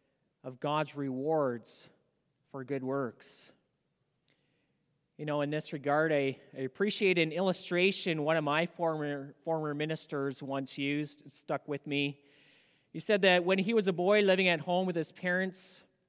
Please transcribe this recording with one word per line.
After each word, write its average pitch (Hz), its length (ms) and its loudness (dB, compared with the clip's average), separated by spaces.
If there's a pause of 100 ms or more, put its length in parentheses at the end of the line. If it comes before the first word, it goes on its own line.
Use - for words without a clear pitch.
(440)
of 131 160 -12
God's 151 360 0
rewards 139 960 -2 (640)
for 135 120 -12
good 131 200 -4
works. 131 680 -6 (1700)
You 151 80 -8
know, 147 160 0
in 143 80 -2
this 151 240 -6
regard, 151 380 2
I, 139 260 2 (180)
I 135 60 -8
appreciate 185 560 2
an 160 140 2
illustration 180 920 0
one 160 140 2
of 156 60 0
my 151 220 2
former, 147 680 -4 (100)
former 156 300 -2
ministers 147 680 -4
once 135 360 -6
used. 147 480 -4
It - 80 -16
stuck - 340 -6
with 147 180 -6
me. 143 340 -2 (720)
He 156 60 -8
said 208 240 2
that 180 200 6
when 190 160 4
he 208 160 0
was 202 120 4
a 190 60 2
boy 190 280 4
living 190 260 4
at 170 140 2
home 180 260 0
with 175 80 -2
his 160 160 -4
parents, 185 720 -4 (260)